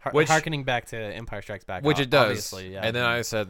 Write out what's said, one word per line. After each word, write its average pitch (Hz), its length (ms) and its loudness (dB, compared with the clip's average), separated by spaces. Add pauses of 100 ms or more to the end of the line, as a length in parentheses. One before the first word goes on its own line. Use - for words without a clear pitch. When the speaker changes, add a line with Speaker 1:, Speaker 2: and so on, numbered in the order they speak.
Speaker 1:
Har-, 135 100 -4
Speaker 2:
Which 151 160 4
Speaker 1:
harkening 156 380 2
back 123 220 -2
to 120 100 -10
Empire 104 440 -8
Strikes 101 220 -12
Back, 95 220 -6
Speaker 2:
Which 147 140 4
Speaker 1:
o-, - 20 2
Speaker 2:
it 131 80 0
does. 131 160 6
Speaker 1:
obviously, 95 480 -4
yeah. 95 100 -8
Speaker 2:
And 113 100 0
then 120 120 0
I 117 160 2
said 107 280 -2